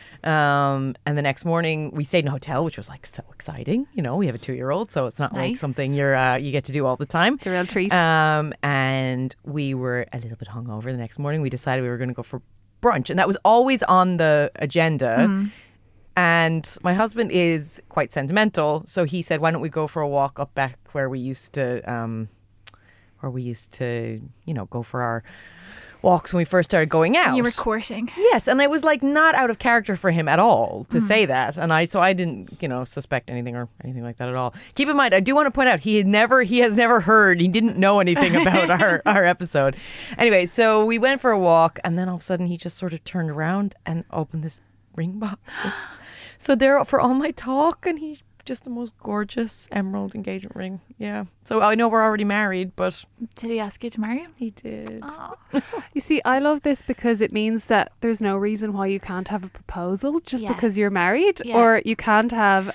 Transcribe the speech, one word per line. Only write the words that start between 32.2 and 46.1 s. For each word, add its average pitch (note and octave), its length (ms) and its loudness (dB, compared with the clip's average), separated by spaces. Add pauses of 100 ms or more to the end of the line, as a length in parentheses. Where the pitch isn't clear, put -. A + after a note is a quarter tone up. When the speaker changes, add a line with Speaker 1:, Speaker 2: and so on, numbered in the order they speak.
Speaker 1:
you C#3 80 -4
know, B2+ 160 -4
suspect - 440 -6
anything A#2+ 280 -6
or A#2+ 100 -8 (160)
anything B2+ 200 -10
like A#2 120 -10
that B2 140 -8
at B2+ 60 -6
all. B2+ 180 -4 (220)
Keep C#4 120 0
in D4 80 0
mind, B3+ 180 2
I F#3+ 60 6
do C4 160 2
wanna D4 160 2
point C4 160 0
out F3+ 140 2
he G#3+ 160 2
had G3 100 2
never, A#3 360 4
he A#3 160 0
has A3+ 180 4
never A#3 240 6
heard, F#3+ 400 6
he F3+ 80 4
didn't A3 280 2
know G3 220 6
anything F3+ 380 4
about F#3 320 2
Speaker 2:
<laughs> F3+ 120 4
Speaker 1:
our, F3+ 240 2
our G3+ 200 4
episode. D3+ 500 0 (420)
Anyway, G3+ 280 4
so A3 400 4
we A3+ 120 0
went C4 220 2
for B3 120 2
a G3+ 80 2
walk, E3 440 4
and E3+ 160 -2
then F#3 80 -2
all F3+ 80 -4
of E3 60 -10
a - 20 -18
sudden F3+ 220 -4
he F3 100 -4
just E3+ 220 -10
sort F3 160 -6
of D#3+ 100 -10
turned E3 260 -4
around F3 460 -4 (100)
and E3+ 260 -6
opened D#3 340 -6
this - 160 -14 (340)
ring F3+ 240 -6
box. G#3 400 -10
<gasps> - 60 -6 (720)